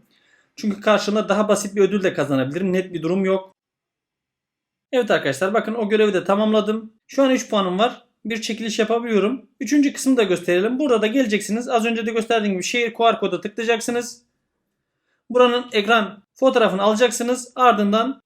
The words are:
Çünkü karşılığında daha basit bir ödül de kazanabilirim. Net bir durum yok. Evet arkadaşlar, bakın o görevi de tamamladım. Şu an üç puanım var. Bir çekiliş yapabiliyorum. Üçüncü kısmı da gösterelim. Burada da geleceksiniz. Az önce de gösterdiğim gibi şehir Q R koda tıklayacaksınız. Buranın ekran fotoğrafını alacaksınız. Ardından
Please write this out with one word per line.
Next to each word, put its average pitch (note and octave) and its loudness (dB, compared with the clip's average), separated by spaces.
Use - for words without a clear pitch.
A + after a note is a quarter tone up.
Çünkü G3+ -4
karşılığında G#3 0
daha G3+ 2
basit G3+ 0
bir G#3 2
ödül F#3+ 2
de F3+ 0
kazanabilirim. C#3+ -2
Net F#3 -2
bir E3 -6
durum F#3 0
yok. F#3+ -2
Evet A#3+ 0
arkadaşlar, D#3+ 0
bakın A3 -2
o A3 -4
görevi G#3+ 2
de F3 0
tamamladım. G#3+ 0
Şu - 0
an C4 4
üç B3+ -2
puanım F#3+ -2
var. B3 -2
Bir A3 -6
çekiliş A3 -6
yapabiliyorum. A3+ 0
Üçüncü C#4 2
kısmı C4 0
da A#3 4
gösterelim. F3+ 0
Burada B3 2
da G#3+ 0
geleceksiniz. A3 -2
Az A#3 0
önce A3+ -2
de A3+ -4
gösterdiğim A3 -2
gibi F3+ -4
şehir A#3 -2
Q A3+ 2
R - -4
koda F3+ -4
tıklayacaksınız. A#3 -4
Buranın B3 4
ekran G#3+ 0
fotoğrafını G#3+ 2
alacaksınız. A#3+ 0
Ardından A3+ 2